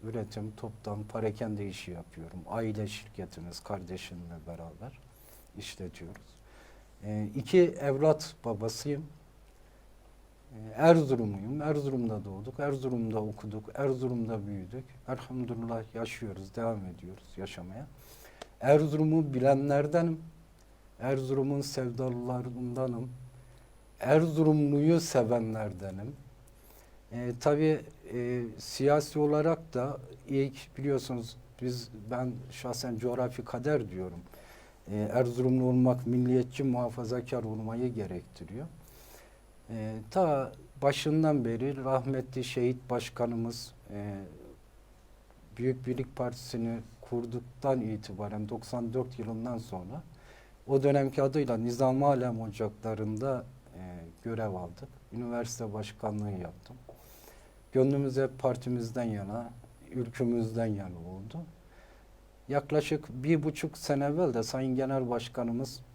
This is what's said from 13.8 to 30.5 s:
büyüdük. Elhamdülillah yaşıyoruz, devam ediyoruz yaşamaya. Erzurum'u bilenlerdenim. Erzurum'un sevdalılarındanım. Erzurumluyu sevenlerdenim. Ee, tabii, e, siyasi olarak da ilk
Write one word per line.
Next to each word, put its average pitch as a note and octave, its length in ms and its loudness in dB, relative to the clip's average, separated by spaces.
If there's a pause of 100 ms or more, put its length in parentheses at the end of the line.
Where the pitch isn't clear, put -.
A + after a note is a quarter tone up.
büyüdük. G2+ 380 -8 (240)
Elhamdülillah A#2 760 -4 (120)
yaşıyoruz, G2+ 640 -8
devam A2+ 300 -2
ediyoruz F2+ 380 -14 (120)
yaşamaya. F#2+ 500 -10 (760)
Erzurum'u D3+ 720 6
bilenlerdenim. C#3+ 840 4 (800)
Erzurum'un C3+ 600 0
sevdalılarındanım. B2 1500 -2 (880)
Erzurumluyu D3+ 1000 6
sevenlerdenim. A2 1160 0 (960)
Ee, A#2+ 280 -2
tabii, D3+ 400 6 (320)
e, B2 300 0 (160)
siyasi D3 600 2
olarak D3+ 560 2
da B2+ 240 -2 (300)
ilk C#3 500 -2